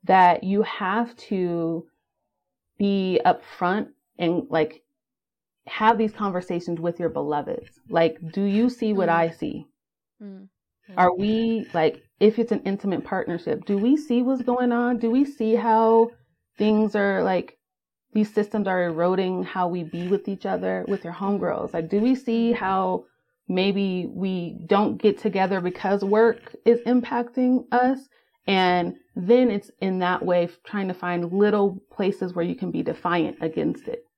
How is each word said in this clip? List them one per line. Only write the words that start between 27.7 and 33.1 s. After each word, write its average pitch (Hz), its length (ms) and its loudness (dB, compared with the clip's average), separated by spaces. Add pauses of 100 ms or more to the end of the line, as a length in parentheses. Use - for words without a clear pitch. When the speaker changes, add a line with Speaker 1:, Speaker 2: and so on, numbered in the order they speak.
Speaker 1:
us?" 254 280 2 (460)
And 180 500 2 (180)
then 240 360 4
it's 202 200 -4 (100)
in 185 200 -2
that 180 240 -2
way 175 200 2
f-, - 220 -8
trying 196 220 -6
to 185 60 -6
find 175 380 -4
little 202 460 2 (120)
places 196 440 -4
where 175 100 -2
you 180 120 -4
can 185 140 -6
be - 120 -4
defiant 170 580 -2